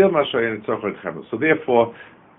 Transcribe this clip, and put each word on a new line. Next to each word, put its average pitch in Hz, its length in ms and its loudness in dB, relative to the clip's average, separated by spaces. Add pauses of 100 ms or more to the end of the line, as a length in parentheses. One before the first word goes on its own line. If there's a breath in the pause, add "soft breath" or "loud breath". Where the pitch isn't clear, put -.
(1300)
so - 80 -6
therefore, 127 560 2 (460 loud breath)